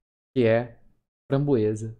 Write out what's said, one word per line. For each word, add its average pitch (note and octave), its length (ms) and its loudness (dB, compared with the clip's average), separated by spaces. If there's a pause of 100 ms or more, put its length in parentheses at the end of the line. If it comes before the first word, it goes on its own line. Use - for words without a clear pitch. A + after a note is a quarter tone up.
(340)
que C3 80 2
é A#2 360 0 (500)
framboesa. A2+ 720 -2